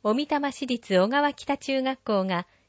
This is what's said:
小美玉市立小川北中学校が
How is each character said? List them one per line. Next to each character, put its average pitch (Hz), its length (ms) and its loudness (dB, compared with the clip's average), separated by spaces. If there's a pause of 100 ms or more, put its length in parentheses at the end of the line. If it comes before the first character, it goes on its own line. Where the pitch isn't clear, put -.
小 214 120 2
美 294 120 -2
玉 285 260 -2
市 269 140 -8
立 233 320 0
小 190 100 4
川 285 260 2
北 - 240 -6
中 269 240 -2
学 262 200 -4
校 202 220 0
が 180 220 -2 (220)